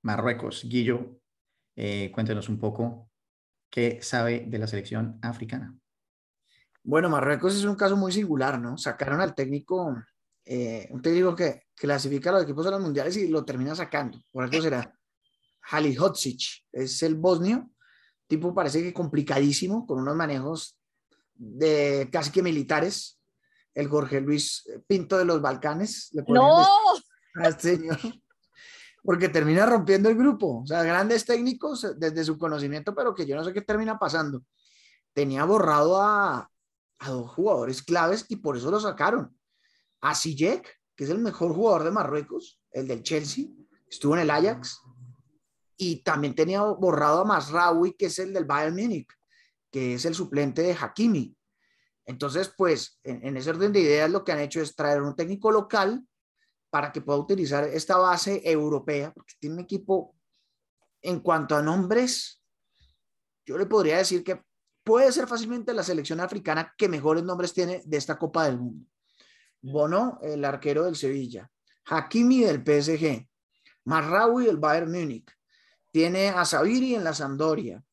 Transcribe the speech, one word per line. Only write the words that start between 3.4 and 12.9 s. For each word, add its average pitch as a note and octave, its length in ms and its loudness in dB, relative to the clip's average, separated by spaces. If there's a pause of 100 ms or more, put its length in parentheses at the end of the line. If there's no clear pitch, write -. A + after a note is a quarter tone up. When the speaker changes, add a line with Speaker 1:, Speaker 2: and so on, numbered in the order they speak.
Speaker 1:
qué A#2+ 320 -2
sabe A#2 460 -2
de A2+ 100 -6
la A2 100 -4
selección A2 540 -6
africana. A#2 540 -10 (1040)
Speaker 2:
Bueno, D#3+ 280 2
Marruecos D3 460 0
es G3+ 100 -2
un G3+ 100 0
caso G3 220 2
muy F#3+ 160 0
singular, C#3+ 440 0
¿no? A#2+ 200 -6
Sacaron C#3+ 420 -4
al F3+ 160 -2
técnico, C#3+ 640 -4 (480)
eh, A#2 460 -6
un B2+ 100 -10
técnico E3+ 340 2
que E3+ 280 -4 (120)
clasifica C#3 540 -2
a F#3 40 2
los F#3+ 100 4
equipos D3 240 -4
a G3 40 0
los G3 80 -4
mundiales D#3+ 380 -2